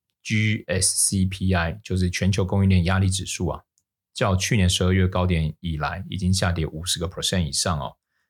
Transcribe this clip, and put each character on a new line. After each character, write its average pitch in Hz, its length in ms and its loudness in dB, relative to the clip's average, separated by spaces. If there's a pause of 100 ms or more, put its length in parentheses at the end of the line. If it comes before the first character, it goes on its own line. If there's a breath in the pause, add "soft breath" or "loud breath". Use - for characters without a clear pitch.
(240)
G 107 440 -2
S - 420 0
C 95 160 2
P 95 280 0
I， 82 300 0
就 92 120 -4
是 92 140 2
全 95 220 0
球 95 140 2
供 98 180 2
应 95 60 6
链 92 140 6
压 92 160 2
力 95 100 4
指 92 160 -2
数 - 220 -4
啊， - 160 -6 (500)
较 101 220 2
去 92 200 0
年 92 140 4
十 - 140 0
二 92 80 4
月 95 160 4
高 90 180 0
点 80 340 0
以 80 180 -4
来 76 320 -6
已 - 80 -8
经 92 160 0
下 95 180 0
跌 85 140 -2
五 80 200 -8
十 - 140 -4
个 85 80 -4
percent 90 360 -2
以 71 80 -4
上 82 280 -2
哦， 64 160 -10 (340)